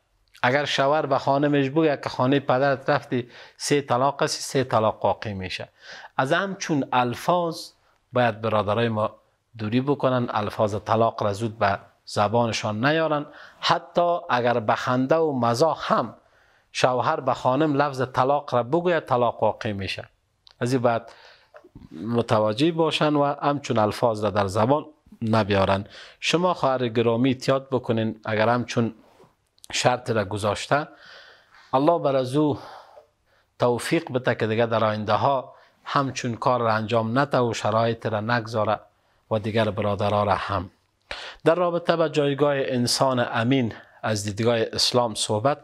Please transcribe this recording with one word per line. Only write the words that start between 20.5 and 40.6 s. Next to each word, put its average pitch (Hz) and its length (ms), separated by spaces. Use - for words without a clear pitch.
از 123 140
این 127 80
باید 117 200
متوجه 110 800
باشن 156 440
و 143 260
همچون 143 360
الفاظ 107 460
را 104 60
در 98 180
زبان 113 380
نبیارن. 101 640
شما 175 340
خواهر 131 340
گرامی 117 420
احتیاط 135 420
بکنین، 113 540
اگر 110 240
همچون 117 460
شرط 123 380
را 110 160
گذاشته، 104 600
الله 156 260
بر 143 160
از 131 200
او 147 240
توفیق 123 520
بده 123 240
که 117 120
دیگه 110 180
در 113 180
آینده 107 300
ها 127 400
همچون 131 520
کار 123 240
را 113 140
انجام 110 460
نده 143 200
و 120 140
شرایط 113 520
را 107 160
نگذاره 110 580
و 110 80
دیگر 107 300
برادرها 104 540
را 98 120
هم. 95 340